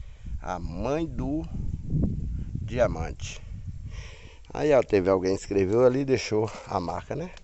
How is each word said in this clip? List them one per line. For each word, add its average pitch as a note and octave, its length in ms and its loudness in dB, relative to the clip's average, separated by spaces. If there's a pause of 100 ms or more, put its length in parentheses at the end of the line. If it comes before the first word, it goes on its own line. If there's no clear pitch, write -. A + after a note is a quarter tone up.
(400)
a F2+ 180 -4
mãe G#2 460 -2
do C3+ 380 -2 (1120)
diamante. F#2 840 -2 (1120)
Aí, D3 220 2
ó, B2+ 100 8
teve F#2+ 280 4
alguém F#2+ 260 4
que - 60 -4
escreveu G2+ 420 4
ali B2+ 160 6
e C#3+ 60 0
deixou A2 440 2 (160)
a F#2+ 140 0
marca, F2 340 -4
né? F3 160 -6 (140)